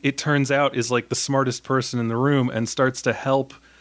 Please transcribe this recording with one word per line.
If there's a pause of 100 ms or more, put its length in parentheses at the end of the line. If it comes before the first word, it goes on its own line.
it
turns
out,
is,
like,
the
smartest
person
in
the
room
and
starts
to
help (260)